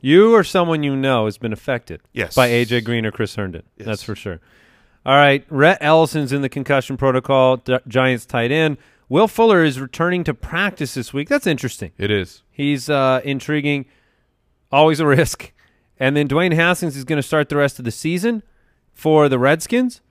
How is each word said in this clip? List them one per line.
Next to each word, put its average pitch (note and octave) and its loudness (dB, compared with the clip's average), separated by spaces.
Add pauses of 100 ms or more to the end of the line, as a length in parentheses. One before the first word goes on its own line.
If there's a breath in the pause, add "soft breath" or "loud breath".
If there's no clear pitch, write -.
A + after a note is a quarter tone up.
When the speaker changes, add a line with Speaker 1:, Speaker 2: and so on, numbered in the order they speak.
Speaker 1:
You F#3 6
or G#3 6
someone E3 -2
you C#3+ -2
know C3+ 0
has G#2 -6
been A2+ -6
affected A2 -8 (120)
Speaker 2:
Yes. G2+ -6
Speaker 1:
by B2+ 4
A A#2+ 2
J A#2+ -2
Green A2+ -4
or G#2+ -4
Chris G#2 -6
Herndon. F#2 -10 (140)
Speaker 2:
Yes. G2 -16
Speaker 1:
That's A2 -8
for A2 -10
sure. F#2 -12 (640 soft breath)
All C3 2
right, C#3+ 4
Rhett D#3 4
Ellison's D3+ 2
in C#3 -2
the C3+ -4
concussion C3+ -4
protocol, C3 2
Gi-, B2+ -2 (100)
Giants B2+ 0
tight A#2+ -2
end. D#3 0 (300 soft breath)
Will G3 2
Fuller G#3+ 2
is C3+ -2
returning E3 -4
to D#3 -4
practice F3+ -6
this B2 -10
week. C#3+ -6
That's C#4+ 0
interesting. C3 -6
Speaker 3:
It G#2 -4
is. G2 -4
Speaker 1:
He's, C#3+ -4
uh, C3 0
intriguing. C#3+ -4 (840)
Always D3+ 4
a D#3+ 0
risk. C#3 0 (440)
And C3+ 0
then D3 0
Dwayne E3 0
Haskins E3+ 0
is C3 -12
gonna C#3+ -2
start D3+ -2
the D3 -6
rest C#3+ 0
of B2+ -10
the A2+ -6
season F#3+ -4 (500)
for D#3 4
the C3 0
Redskins. E3 0